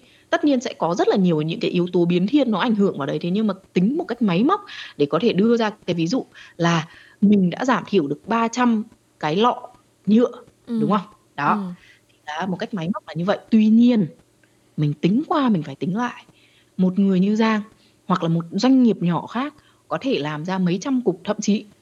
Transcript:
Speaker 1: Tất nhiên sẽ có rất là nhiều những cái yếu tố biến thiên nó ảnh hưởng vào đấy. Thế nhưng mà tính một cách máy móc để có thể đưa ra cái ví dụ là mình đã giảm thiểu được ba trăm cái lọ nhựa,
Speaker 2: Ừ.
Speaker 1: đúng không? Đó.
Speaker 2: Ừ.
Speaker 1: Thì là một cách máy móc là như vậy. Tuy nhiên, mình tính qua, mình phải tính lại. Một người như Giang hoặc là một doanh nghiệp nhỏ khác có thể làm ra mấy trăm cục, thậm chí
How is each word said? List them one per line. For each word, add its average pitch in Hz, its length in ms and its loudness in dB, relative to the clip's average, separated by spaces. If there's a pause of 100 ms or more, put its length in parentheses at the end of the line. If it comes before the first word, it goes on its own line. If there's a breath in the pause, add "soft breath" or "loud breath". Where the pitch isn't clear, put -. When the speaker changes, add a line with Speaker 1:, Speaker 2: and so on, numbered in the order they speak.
(300 soft breath)
Speaker 1:
Tất 330 140 0
nhiên 277 160 2
sẽ - 140 -8
có 170 200 -2
rất 320 140 0
là 427 80 4
nhiều 175 260 2
những 160 180 -4
cái 165 100 0
yếu 180 220 0
tố 175 120 2
biến 175 220 2
thiên 262 240 2
nó 202 80 0
ảnh 226 160 0
hưởng 196 240 0
vào 139 80 -4
đấy. 151 120 -4
Thế 175 120 -4
nhưng 214 160 0
mà 196 80 -2 (180)
tính 208 260 2
một 349 60 -4
cách - 180 -6
máy 196 220 2
móc 392 160 2 (360 loud breath)
để 143 100 0
có - 160 0
thể 233 100 2
đưa 226 240 2
ra 226 140 0 (160)
cái 175 80 -2
ví 165 120 -2
dụ 247 200 -2 (300 loud breath)
là 170 320 0 (320 loud breath)
mình 196 300 4
đã - 140 -6
giảm 247 240 0
thiểu 175 200 0
được - 180 -6
ba 226 220 -2
trăm 233 360 0 (360)
cái 151 160 -4
lọ 233 320 0 (380)
nhựa, 220 240 4 (360)
Speaker 2:
Ừ. 233 140 -4
Speaker 1:
đúng 196 100 0
không? 196 160 -2 (300)
Đó. 143 180 0
Speaker 2:
Ừ. 208 60 -4 (520 soft breath)
Speaker 1:
Thì - 140 -20
là 160 200 -8
một 180 100 -4
cách 208 180 -8
máy 170 200 -4
móc 605 140 -12
là 156 80 -12
như 170 80 -4
vậy. 196 140 0 (120)
Tuy 220 180 4
nhiên, 226 380 6 (680)
mình 147 180 0
tính 208 340 0
qua, 294 200 0
mình 180 140 0
phải 139 140 -12
tính 156 200 -6
lại. 240 280 -8 (520 soft breath)
Một 185 220 0
người 196 220 2
như 208 160 0
Giang 220 260 0 (440 soft breath)
hoặc 180 160 -2
là 165 60 -2
một 165 240 -2
doanh 254 300 4
nghiệp 220 200 4
nhỏ 170 240 -2
khác 269 280 -8 (340 soft breath)
có 156 120 -4
thể 247 180 -2
làm 151 260 -6
ra 185 140 -4
mấy 180 240 0
trăm 262 200 -2
cục, 180 220 -2
thậm 208 160 -4
chí - 260 -2 (160)